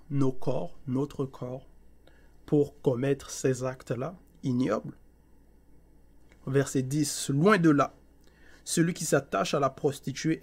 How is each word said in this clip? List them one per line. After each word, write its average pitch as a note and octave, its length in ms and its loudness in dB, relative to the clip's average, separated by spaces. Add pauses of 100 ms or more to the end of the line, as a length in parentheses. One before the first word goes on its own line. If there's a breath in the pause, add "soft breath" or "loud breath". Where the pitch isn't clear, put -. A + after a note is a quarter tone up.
nos C#3 220 2
corps, D3 560 -2
notre C3+ 380 -4
corps, C3 440 -12 (800 soft breath)
pour D3 340 2
commettre C3+ 480 0
ces C3 340 -2
actes-là C3 540 -8 (240)
ignobles ? C3+ 560 -2 (1500)
Verset C3+ 340 2
dix, C#3+ 480 -2
loin F3 300 6
de E3 100 6
là. C#3 260 2 (680 soft breath)
Celui E3+ 320 0
qui E3 100 -8
s'attache E3+ 480 0
à D#3 60 2
la C#3 100 2
prostituée - 720 -4